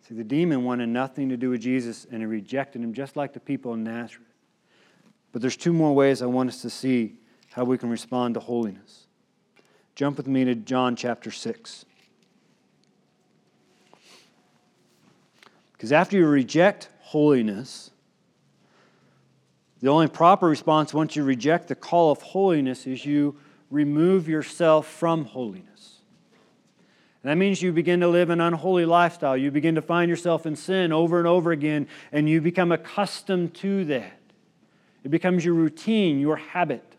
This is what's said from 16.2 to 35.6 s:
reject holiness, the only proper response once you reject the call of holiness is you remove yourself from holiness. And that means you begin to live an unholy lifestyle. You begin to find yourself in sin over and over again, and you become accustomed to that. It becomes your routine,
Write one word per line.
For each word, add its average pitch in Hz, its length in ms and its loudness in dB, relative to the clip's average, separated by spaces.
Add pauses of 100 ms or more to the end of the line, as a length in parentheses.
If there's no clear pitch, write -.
reject 151 640 2 (100)
holiness, 131 920 0 (1900)
the 123 80 0
only 156 220 4
proper 180 380 4
response 156 460 2
once 151 220 -2
you 151 80 -2
reject 139 460 0
the 135 60 -6
call 170 360 2
of 135 100 0
holiness 156 640 -2
is 131 200 -8
you 147 320 0 (320)
remove 151 580 2
yourself 156 600 2
from 165 380 -2
holiness. 107 420 -12 (1600)
And 131 60 -6
that 151 60 2
means 190 260 2
you 180 100 0
begin 170 280 2
to 175 80 2
live 175 240 2
an 170 100 0
unholy 170 420 0
lifestyle. 165 540 2
You 135 140 -2
begin 151 240 0
to 156 80 0
find 175 260 0
yourself 165 380 -2
in 156 80 -4
sin 185 360 -2
over 165 280 2
and 170 80 0
over 170 240 2
again, 151 360 -2 (240)
and 151 160 0
you 160 140 2
become 175 300 0
accustomed 180 840 -4
to 196 300 -4
that. 131 340 -6 (840)
It 135 60 -10
becomes 170 360 0
your 175 80 2
routine, 165 640 0